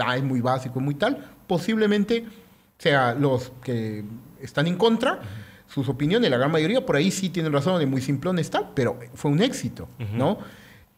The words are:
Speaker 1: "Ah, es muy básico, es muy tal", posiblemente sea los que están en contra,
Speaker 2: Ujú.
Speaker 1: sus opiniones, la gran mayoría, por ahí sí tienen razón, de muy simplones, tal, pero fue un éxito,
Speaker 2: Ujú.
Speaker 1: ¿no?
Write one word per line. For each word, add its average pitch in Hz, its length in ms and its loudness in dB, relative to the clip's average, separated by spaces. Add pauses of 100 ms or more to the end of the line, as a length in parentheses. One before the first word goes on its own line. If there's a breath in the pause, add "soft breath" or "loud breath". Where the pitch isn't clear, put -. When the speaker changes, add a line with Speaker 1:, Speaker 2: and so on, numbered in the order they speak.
Speaker 1:
"Ah, 123 100 2
es 135 80 0
muy 131 180 0
básico, 127 380 -2
es 131 60 -2
muy 143 100 0
tal", 226 220 0 (300 loud breath)
posiblemente 208 760 2 (540 loud breath)
sea 131 380 4
los 131 360 0 (120)
que 110 400 -4 (380)
están 143 260 -2
en 175 100 0
contra, 233 360 2
Speaker 2:
Ujú. - 80 -8 (460 loud breath)
Speaker 1:
sus 135 220 -4
opiniones, 165 420 2
la 123 60 2
gran 135 140 2
mayoría, 165 340 2
por 160 100 0
ahí 180 160 4
sí 190 180 -2
tienen 160 240 -2
razón, 175 260 2
de 151 60 2
muy 135 160 0
simplones, 151 480 -2
tal, 403 260 -2
pero - 240 0 (160)
fue - 160 -2
un 147 100 4
éxito, - 460 -2 (120)
Speaker 2:
Ujú. 110 180 -6
Speaker 1:
¿no? 147 200 2 (600 loud breath)